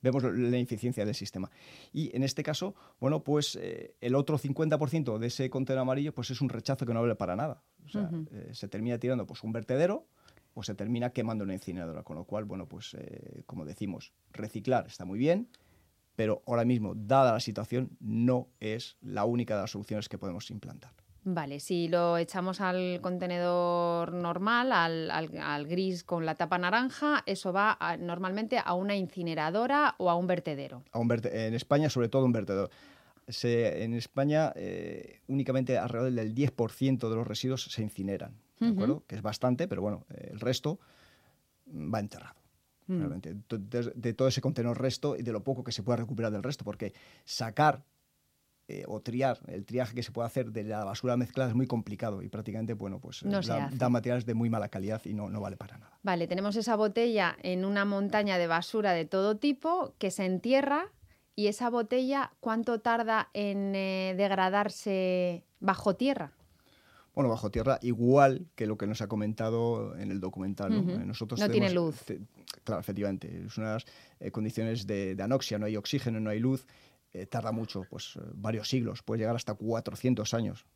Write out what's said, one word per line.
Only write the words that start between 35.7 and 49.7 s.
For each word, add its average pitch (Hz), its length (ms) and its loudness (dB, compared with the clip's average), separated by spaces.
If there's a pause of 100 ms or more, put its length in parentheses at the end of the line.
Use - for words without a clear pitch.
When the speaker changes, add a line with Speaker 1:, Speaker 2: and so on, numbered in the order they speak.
Speaker 1:
alrededor 117 340 0
del 110 220 0
diez 135 160 2
por 113 220 0
ciento 131 360 2
de 113 80 2
los 113 100 0
residuos 127 380 -2
se - 180 -6
incineran, 98 520 -4 (240)
¿de 226 80 2
Speaker 2:
Ujú. 226 80 4
Speaker 1:
acuerdo? 208 320 2
Que - 80 -12
es 107 80 -6
bastante, 123 460 2
pero 98 120 -4
bueno, 101 300 -2
eh, - 220 -14
el 107 80 -10
resto 131 400 0 (880)
va 101 320 -4
enterrado. - 400 -10 (480)
Speaker 2:
Mm. 185 100 0
Speaker 1:
Realmente, 98 360 -4 (120)
to-, 113 120 -6
de, 117 360 -4
de 120 180 -2
todo 131 140 4
ese 131 140 2
contenedor 120 400 0
resto 131 360 0
y - 60 -6
de 117 100 -2
lo 107 120 -4
poco 127 180 -2
que 120 80 -6
se 104 140 -6
pueda 120 140 2
recuperar 110 340 -2
del 101 100 -4
resto, 131 220 -6
porque 104 280 -6 (320)
sacar, 131 600 2 (840)
eh, 98 180 -8
o 107 140 -6
triar, 123 480 0
el 92 160 -8
triaje 117 300 -2